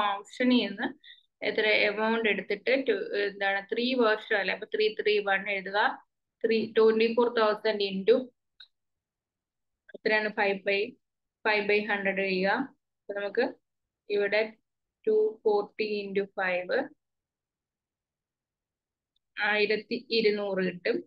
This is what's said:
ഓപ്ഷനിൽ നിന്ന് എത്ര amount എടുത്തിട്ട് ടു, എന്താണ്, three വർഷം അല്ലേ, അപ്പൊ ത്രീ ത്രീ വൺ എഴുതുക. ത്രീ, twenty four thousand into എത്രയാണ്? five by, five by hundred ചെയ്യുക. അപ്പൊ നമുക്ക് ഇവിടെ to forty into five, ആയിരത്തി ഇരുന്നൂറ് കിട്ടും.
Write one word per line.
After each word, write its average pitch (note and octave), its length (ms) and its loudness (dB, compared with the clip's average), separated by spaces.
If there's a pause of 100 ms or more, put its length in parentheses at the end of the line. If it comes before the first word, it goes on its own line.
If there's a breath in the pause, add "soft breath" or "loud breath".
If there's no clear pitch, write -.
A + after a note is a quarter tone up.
ഓപ്ഷനിൽ A#3 580 0
നിന്ന് G#3 240 -6 (600 loud breath)
എത്ര G#3+ 180 0 (220)
amount A3 440 0
എടുത്തിട്ട് G#3 400 -4 (160)
ടു, G3+ 80 2 (300)
എന്താണ്, G3 340 -2 (120)
three A#3+ 140 0 (160)
വർഷം G#3+ 380 0
അല്ലേ, F#3+ 160 -2
അപ്പൊ - 180 -14
ത്രീ G#3+ 120 2 (140)
ത്രീ G#3+ 140 2 (140)
വൺ G3 260 0
എഴുതുക. G3 240 -4 (640)
ത്രീ, A3 160 2 (200)
twenty A3 360 6
four A#3+ 140 2 (100)
thousand G#3+ 520 0
into G3 260 4 (1800)
എത്രയാണ്? G#3+ 460 0
five G3 180 0 (100)
by, G3 120 2 (640)
five G#3+ 260 0
by G#3 100 4 (120)
hundred G3 340 -2
ചെയ്യുക. F#3+ 320 0 (420)
അപ്പൊ - 200 -10
നമുക്ക് G3 260 -2 (680)
ഇവിടെ G3+ 260 2 (640)
to G#3+ 80 4 (260)
forty G#3 440 0 (180)
into G3 180 -4 (160)
five, F3+ 320 -2 (2750)
ആയിരത്തി G#3+ 480 0 (200)
ഇരുന്നൂറ് G#3 500 0
കിട്ടും. F3+ 400 -4